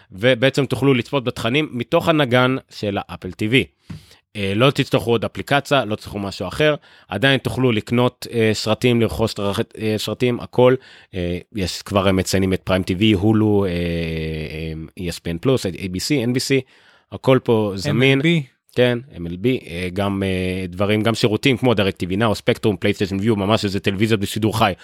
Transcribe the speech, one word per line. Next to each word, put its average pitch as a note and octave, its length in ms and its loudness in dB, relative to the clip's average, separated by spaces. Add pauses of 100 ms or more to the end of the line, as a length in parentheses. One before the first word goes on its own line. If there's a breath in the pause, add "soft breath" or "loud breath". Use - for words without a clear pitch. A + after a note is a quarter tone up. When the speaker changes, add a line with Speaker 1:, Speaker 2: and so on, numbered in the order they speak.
(120)
Speaker 1:
ובעצם B2+ 540 2
תוכלו C3 280 2
לצפות B2 300 -2
בתכנים C#3+ 480 -2
מתוך D#3+ 360 -2
הנגן B2+ 480 2 (140)
של G2+ 300 -4
האפל - 320 -10
טי G#2+ 160 -4
וי. A#2 160 4 (720 loud breath)
אה, G2 200 -2
לא C3 140 4
תצטרכו C3 400 0
עוד A2 140 0
אפליקציה, C#3 600 0
לא G#2+ 120 -4
תצטרכו - 220 -12
משהו G2 300 -8
אחר, D3+ 260 2 (340 soft breath)
עדיין B2+ 300 2
תוכלו B2 340 0
לקנות, A#2+ 600 0
אה, A2+ 220 2
סרטים, A#2 460 2
לרכוש A2 320 0
סרט-, G2+ 460 -4
אה, G#2+ 200 -2
סרטים, A#2+ 420 -2
הכל, B2+ 340 4 (400 loud breath)
אה, F2 240 -4 (160)
יש F#2+ 280 -4
כבר, G2 260 2
הם F#2+ 80 4
מציינים F#2+ 360 2
את F2+ 120 0
פריים F#2+ 180 0
טי F#2 120 -2
וי, G#2+ 180 4
הולו, G#2 520 4
אה, F#2 60 -2
אה, D#2+ 1400 -6
E - 20 -4
S - 40 -10
P E2+ 180 -6
N E2+ 120 -6
plus, G#2+ 300 0
A F#2 120 -8
B F2+ 80 -6
C, A#2+ 300 -2
N B2 100 0
B - 20 -2
C, C3+ 220 0 (520 soft breath)
הכל C3 320 2
פה G#2+ 300 0
זמין. B2 460 0
Speaker 2:
M - 20 0
L - 20 0
B. E3 40 2 (460)
Speaker 1:
כן, B2 240 2 (160)
M E2+ 140 -10
L F2+ 160 -6
B, - 20 0 (200)
אה, F2+ 260 -6
גם, G2 300 -2
אה, F#2 460 -2
דברים, G2+ 340 0
גם A2+ 120 2
שירותים A2 420 2
כמו B2 160 2
Direct G2+ 40 0
T F#2+ 340 0
V F#2+ 60 -2
Now, G#2+ 240 0
Spectrum, A#2 300 0
PlayStation G2 500 -2
View, A2 160 2
ממש G2+ 280 2
איזה G2 160 -2
טלוויזיה G#2+ 360 0
בשידור G#2 420 -2
חי. A2 140 2 (120)